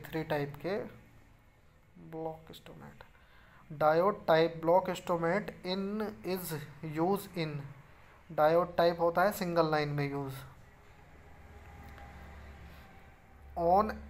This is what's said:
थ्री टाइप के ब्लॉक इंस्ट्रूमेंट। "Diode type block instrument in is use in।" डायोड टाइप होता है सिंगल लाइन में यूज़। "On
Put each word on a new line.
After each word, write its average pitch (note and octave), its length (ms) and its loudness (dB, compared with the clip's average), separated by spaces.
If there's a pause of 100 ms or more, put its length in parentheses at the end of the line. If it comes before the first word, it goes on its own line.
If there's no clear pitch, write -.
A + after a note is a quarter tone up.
थ्री D#3+ 220 -6
टाइप C#3+ 280 -2 (100)
के F#3 140 -2 (1300)
ब्लॉक D#3+ 400 -10
इंस्ट्रूमेंट। D#3+ 520 -20 (800)
"Diode E3+ 480 4
type E3 260 4 (100)
block F#3 280 4
instrument E3+ 580 -2 (220)
in G3 100 -4 (520)
is E3+ 200 -6 (460)
use F#3+ 260 0 (120)
in।" D#3 180 -4 (760)
डायोड E3 440 4
टाइप E3+ 240 4
होता E3+ 220 4
है G#3 100 4
सिंगल E3+ 380 2
लाइन D3+ 180 2
में D3 220 -2
यूज़। C#3 240 -6 (3250)
"On G3+ 260 6 (180)